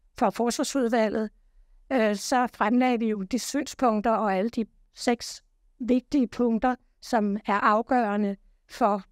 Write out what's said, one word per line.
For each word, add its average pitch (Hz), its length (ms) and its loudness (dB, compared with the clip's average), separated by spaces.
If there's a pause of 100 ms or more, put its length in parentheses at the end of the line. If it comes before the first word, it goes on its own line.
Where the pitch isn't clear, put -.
(180)
for 214 120 2
Forsvarsudvalget, 226 1000 0 (640)
øh, 220 240 2
så 247 380 0
fremlagde 247 460 2
vi 226 100 0
jo 208 120 -2
de 208 180 -4
synspunkter 233 720 0
og 202 240 0
alle 202 140 0
de 220 160 -4 (280)
seks - 500 -4 (360)
vigtige 247 480 0
punkter, 240 480 0 (280)
som 208 320 0
er 208 240 -2
afgørende 208 760 0 (340)
for 208 420 0